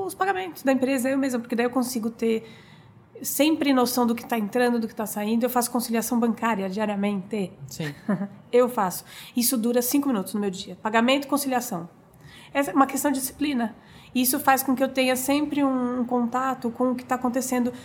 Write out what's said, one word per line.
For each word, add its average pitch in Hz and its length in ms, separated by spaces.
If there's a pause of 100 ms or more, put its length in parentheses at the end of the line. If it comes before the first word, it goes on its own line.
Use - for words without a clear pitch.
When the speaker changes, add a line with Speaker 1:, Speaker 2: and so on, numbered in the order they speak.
Speaker 1:
os 370 100
pagamentos 381 480
da 269 100
empresa 254 360
eu 269 80
mesma, 262 240
porque 233 160
daí 233 80
eu 247 60
consigo 240 400
ter 226 360 (760)
sempre 302 500
noção 247 340
do 233 80
que 233 120
tá 240 120
entrando, 240 400
do 226 80
que - 80
tá 214 120
saindo. 214 380
Eu 247 60
faço 240 200
conciliação 233 500
bancária 220 480
diariamente. 202 840 (160)
Speaker 2:
Sim. 147 260 (120)
Speaker 1:
<laughs> 196 220 (240)
Eu 240 160
faço. 202 340 (320)
Isso 240 220
dura 240 240
cinco 277 280
minutos 202 260
no 208 60
meu 202 100
dia. 185 320
Pagamento 233 420
e - 20
conciliação. 247 640 (640)
Essa 277 180
é - 40
uma 277 120
questão 285 260
de 262 80
disciplina. 254 560 (380)
Isso 254 260
faz 262 220
com 262 120
que 262 80
eu 269 60
tenha 262 280
sempre 285 460
um, 254 380
um 240 60
contato 247 640
com 254 220
o - 20
que 247 100
tá 254 120
acontecendo. 247 580 (100)